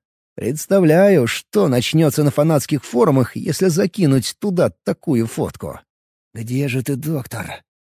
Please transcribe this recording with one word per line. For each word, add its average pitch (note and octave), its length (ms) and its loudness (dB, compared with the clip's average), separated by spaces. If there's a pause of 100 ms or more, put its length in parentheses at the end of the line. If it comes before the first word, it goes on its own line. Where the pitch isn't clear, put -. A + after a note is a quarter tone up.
(360)
Представляю, E3 920 4
что - 400 -2
начнётся D3 560 2
на C#3+ 80 2
фанатских D3 540 0
форумах, D#3 500 2
если D#3 320 -2
закинуть D#3+ 720 0
туда F3 320 0 (140)
такую A#2+ 420 -2
фотку!" - 520 -8 (540)
"Где B2 360 -6
же B2+ 140 -4
ты, C#3+ 120 -4
доктор?" — A#2+ 680 -8 (280)